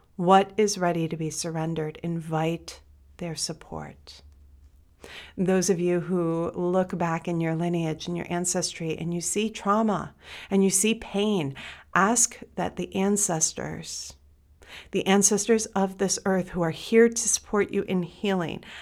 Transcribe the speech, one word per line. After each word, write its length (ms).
What 400
is 220
ready 300
to 80
be 140
surrendered? 720
Invite 800
their 180
support. 880
Those 340
of 100
you 200
who 540
look 420
back 300
in 140
your 140
lineage 520
and 100
your 140
ancestry 680
and 160
you 80
see 300
trauma 640
and 120
you 80
see 240
pain, 600
ask 440
that 220
the 180
ancestors 1200
the 160
ancestors 600
of 320
this 280
earth 240
who 120
are 80
here 380
to 200
support 440
you 100
in 200
healing, 640